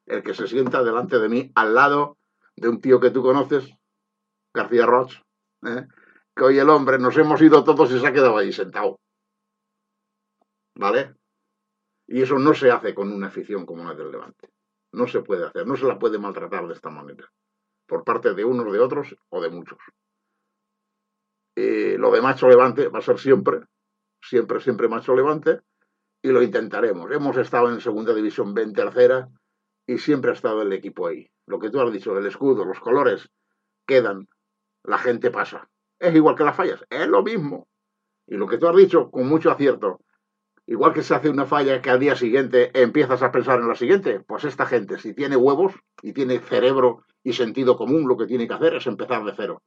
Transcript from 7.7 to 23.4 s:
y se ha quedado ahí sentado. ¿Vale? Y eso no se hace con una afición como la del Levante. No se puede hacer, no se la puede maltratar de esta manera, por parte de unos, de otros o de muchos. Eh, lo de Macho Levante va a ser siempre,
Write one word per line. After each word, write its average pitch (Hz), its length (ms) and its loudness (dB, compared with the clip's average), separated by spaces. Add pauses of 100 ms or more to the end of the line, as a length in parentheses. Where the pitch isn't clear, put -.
y 127 80 0
se 135 80 0
ha 131 60 0
quedado 127 240 4
ahí 98 160 -2
sentado. 101 460 -6 (1800)
¿Vale? 123 400 -2 (880)
Y 127 160 -4
eso 131 160 0
no 135 160 4
se 135 160 2
hace 110 240 0
con 101 200 -6
una 98 140 -8
afición 95 380 -10
como 85 200 -14
la 82 100 -12
del 73 160 -14
Levante. - 380 -18 (420)
No 120 160 -4
se 113 140 -4
puede 90 260 -4
hacer, - 180 -8
no 131 120 -4
se 131 80 -2
la 107 120 0
puede 107 220 -2
maltratar 90 480 -10
de 82 60 -12
esta - 160 -16
manera, 71 420 -20 (560)
por 85 160 -8
parte 113 300 -2
de 98 100 -4
unos, 120 300 -2
de 104 60 0
otros 135 360 -2 (140)
o 87 120 -8
de 82 80 -4
muchos. 85 280 -16 (1800)
Eh, 107 420 -2
lo 110 140 0
de 110 100 4
Macho 131 260 0
Levante 127 420 6
va - 100 -8
a - 40 -8
ser 123 160 0
siempre, 135 420 0 (600)